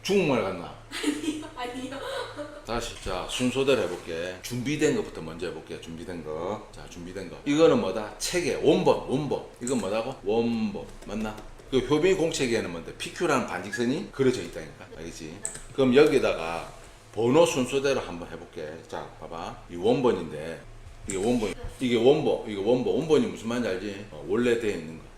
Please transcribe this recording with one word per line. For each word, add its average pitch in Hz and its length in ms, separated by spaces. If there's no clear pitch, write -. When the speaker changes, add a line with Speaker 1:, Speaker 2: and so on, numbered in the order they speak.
Speaker 1:
중국말 160 400
같나? 90 280
Speaker 2:
<laughs> - 680
아니요, 254 400
아니요. - 20
Speaker 1:
다시, 113 380
자, 90 260
순서대로 127 540
해볼게. 87 600
준비된 139 520
것부터 104 260
먼저 82 280
해볼게. 80 320
준비된 82 440
거. 87 460
자, 73 180
준비된 90 400
거. 76 160
이거는 147 360
뭐다? 104 380
체계, 147 360
원본, 143 540
원본. 120 380
이건 123 180
뭐다고? 110 440
원본. 110 640
맞나? 110 300
그 131 80
효빈이 156 340
공체계에는 117 560
뭔데? 82 240
피큐라는 151 540
반직선이 117 640
그려져 127 300
있다니까. 80 440
알겠지? 82 400
그럼 127 220
여기다가 90 840
번호 127 320
순서대로 135 560
한번 85 300
해볼게. 80 420
자, 82 180
봐봐. 85 500
이 87 60
원본인데, 87 880
이게 196 100
원본, 214 340
이게 120 160
원본, 123 520
이거 101 140
원본. 107 320
원본이 139 320
무슨 92 220
말인지 120 200
알지? 98 440
어, 73 160
원래 117 320
돼 110 140
있는 80 220
거. 78 80